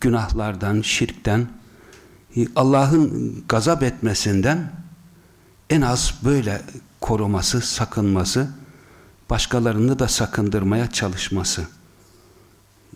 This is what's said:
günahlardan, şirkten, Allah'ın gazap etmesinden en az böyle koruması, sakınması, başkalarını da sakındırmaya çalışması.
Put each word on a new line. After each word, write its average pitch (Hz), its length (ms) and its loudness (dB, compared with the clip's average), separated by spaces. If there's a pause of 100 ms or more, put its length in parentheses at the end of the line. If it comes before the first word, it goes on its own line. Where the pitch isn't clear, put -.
günahlardan, 107 800 0
şirkten, 113 680 0 (1080)
Allah'ın 135 920 2
gazap 143 340 2
etmesinden 107 880 0 (960)
en 151 120 4
az 123 320 0 (100)
böyle 117 380 0 (400)
koruması, 104 600 0
sakınması, 107 880 0 (800)
başkalarını 117 680 2
da 123 80 2
sakındırmaya 107 840 0
çalışması. 92 760 -4 (1300)